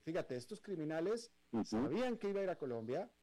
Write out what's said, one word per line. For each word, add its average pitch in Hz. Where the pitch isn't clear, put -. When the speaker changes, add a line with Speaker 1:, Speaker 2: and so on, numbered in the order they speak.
Speaker 1:
fíjate, 160
estos 123
criminales 170
Speaker 2:
Ujú. 220
Speaker 1:
sabían 233
que 202
iba 196
a -
ir 185
a 165
Colombia 123